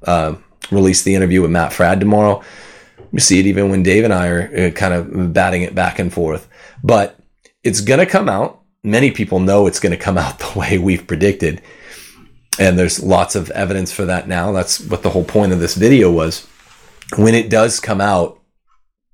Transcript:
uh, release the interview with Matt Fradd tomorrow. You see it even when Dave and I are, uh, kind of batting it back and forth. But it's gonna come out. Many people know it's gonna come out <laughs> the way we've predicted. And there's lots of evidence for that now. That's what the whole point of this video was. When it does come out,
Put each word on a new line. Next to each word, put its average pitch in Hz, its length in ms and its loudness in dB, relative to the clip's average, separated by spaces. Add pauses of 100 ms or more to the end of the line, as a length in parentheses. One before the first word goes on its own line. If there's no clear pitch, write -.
uh, 82 320 -2 (360)
release 95 320 2
the 95 120 0
interview 92 260 2
with 82 100 0
Matt 85 200 0
Fradd 90 280 2
tomorrow. 104 420 2 (680)
You - 80 -4
see 92 200 2
it 95 60 2
even 98 240 0
when 95 140 0
Dave 98 200 4
and 107 100 2
I 90 140 0
are, 87 400 -2
uh, 82 40 0
kind 92 220 -2
of 87 400 -4
batting 92 280 0
it 87 140 -8
back 90 240 -2
and 87 120 -4
forth. 80 360 -6 (360)
But 101 340 2 (460)
it's 101 180 -2
gonna 131 240 2
come 165 240 0
out. 101 320 -4 (220)
Many 117 280 2
people 95 280 -2
know 98 280 4
it's - 120 -2
gonna 85 180 -2
come 92 200 -2
out 71 220 -4
<laughs> - 140 -12
the 95 60 -4
way 90 180 -2
we've 90 280 0
predicted. 87 560 -2 (960)
And 92 220 2
there's 87 240 -2
lots 90 320 0
of 85 160 -6
evidence 95 400 -4
for 98 140 -6
that 90 220 -4
now. 90 240 -4
That's 92 280 -4
what - 240 -6
the 92 60 0
whole 90 160 0
point 104 260 0
of 90 80 0
this 85 160 -2
video 104 360 4
was. 82 360 -4 (680)
When 113 180 6
it 113 140 0
does 110 300 2
come 98 220 -4
out, 95 380 0 (760)